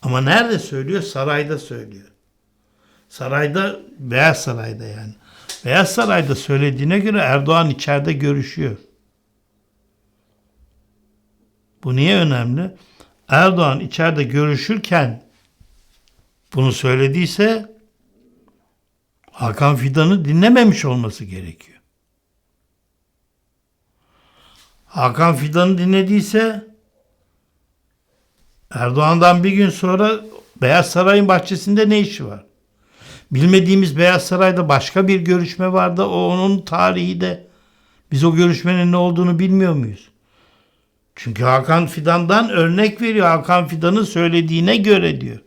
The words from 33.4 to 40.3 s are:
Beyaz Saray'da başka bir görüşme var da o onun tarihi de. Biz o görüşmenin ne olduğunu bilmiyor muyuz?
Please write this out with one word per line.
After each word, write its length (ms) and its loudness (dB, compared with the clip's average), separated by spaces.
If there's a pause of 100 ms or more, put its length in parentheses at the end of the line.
Beyaz 300 2
Saray'da 420 0
başka 380 0
bir 120 2
görüşme 540 -2
var 240 0
da 120 -2
o 60 -4
onun 460 0
tarihi 600 -2
de. 260 -6 (640)
Biz 120 0
o 120 4
görüşmenin 560 2
ne 60 2
olduğunu 420 0
bilmiyor 340 2
muyuz? 360 -6 (1120)